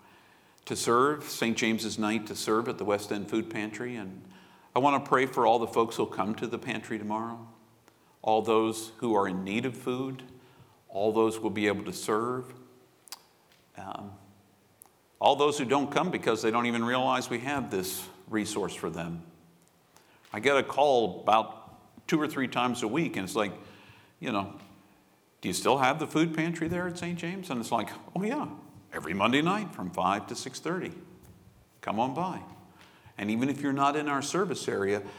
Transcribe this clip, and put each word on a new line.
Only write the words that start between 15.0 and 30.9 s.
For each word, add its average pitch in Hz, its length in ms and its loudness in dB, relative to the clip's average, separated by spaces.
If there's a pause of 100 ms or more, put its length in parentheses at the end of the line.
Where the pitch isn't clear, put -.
all 131 160 6
those 147 240 4
who 139 60 0
don't 135 260 4
come 160 220 2
because 113 280 2
they 113 120 2
don't 120 140 2
even 117 180 0
realize 127 440 0
we 117 120 -4
have 135 320 -4
this 92 340 -4 (220)
resource 98 480 -2
for 87 140 -4
them. 85 340 -8 (1080)
I 107 60 -6
get 139 180 4
a 127 60 6
call 123 600 2
about - 840 0
two 156 140 2
or 151 80 0
three 135 180 -2
times 123 380 0
a 107 40 2
week, 139 280 -2
and 95 80 -2
it's 90 100 -6
like, 101 180 0 (680)
you 135 100 -4
know, 98 240 -2 (880)
"Do - 60 -4
you 90 60 0
still 131 240 4
have 135 200 4
the 160 80 -2
food 160 280 2
pantry 165 340 -2
there 175 180 -2
at 170 120 -8
Saint 175 200 -6
James?" 180 300 -8
And 123 120 -2
it's 110 120 -6
like, 107 160 0 (260)
"Oh 180 80 -2
yeah, 262 260 -2 (440)
every 90 220 -6
Monday 117 260 4
night 185 340 0
from 90 160 -8
five 95 380 0
to 120 60 -6
six - 260 -10
thirty. 156 320 -6 (880)